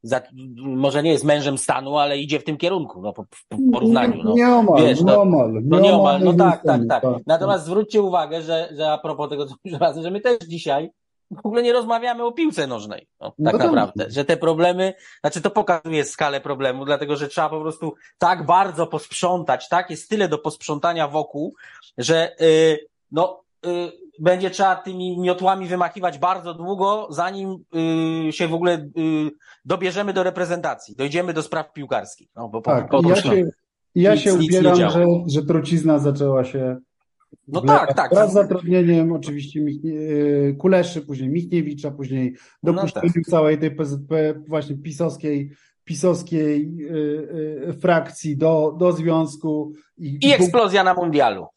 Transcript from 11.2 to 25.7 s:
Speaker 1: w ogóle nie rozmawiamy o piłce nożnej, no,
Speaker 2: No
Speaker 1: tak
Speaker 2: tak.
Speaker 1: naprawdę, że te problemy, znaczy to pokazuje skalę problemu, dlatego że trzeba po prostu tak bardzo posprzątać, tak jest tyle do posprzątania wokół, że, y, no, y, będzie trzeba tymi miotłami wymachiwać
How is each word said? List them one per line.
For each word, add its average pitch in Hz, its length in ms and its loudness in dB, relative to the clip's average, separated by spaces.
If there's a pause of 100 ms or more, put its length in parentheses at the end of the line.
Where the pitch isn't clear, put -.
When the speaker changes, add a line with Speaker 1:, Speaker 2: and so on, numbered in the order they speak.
Speaker 1:
w - 160 -12
ogóle 226 160 0
nie 240 100 2
rozmawiamy 233 520 -2
o 240 80 -4
piłce 294 340 -2
nożnej, 107 400 -10 (140)
no, 104 180 -12
Speaker 2:
No 151 120 2
Speaker 1:
tak 220 100 0
Speaker 2:
tak. - 100 2
Speaker 1:
naprawdę, 104 400 0
że 139 140 -4
te 165 120 2
problemy, 175 580 0 (260)
znaczy 156 220 -4
to 202 80 0
pokazuje 165 540 0
skalę 139 360 -4
problemu, 135 440 -4
dlatego 143 320 -2
że 143 120 -8
trzeba 156 200 -2
po 156 120 -6
prostu 156 340 -8 (240)
tak 175 280 0
bardzo 175 400 2
posprzątać, 165 840 -4
tak 180 220 -2
jest 156 200 -14
tyle 208 180 0
do 151 100 -2
posprzątania 156 680 -4
wokół, 156 460 -6 (440)
że, 165 420 0
y, 160 380 4 (340)
no, 180 300 -2 (240)
y, - 20 -4 (520)
będzie 180 300 2
trzeba 190 260 0
tymi 180 440 -8
miotłami 185 460 0
wymachiwać 175 520 -4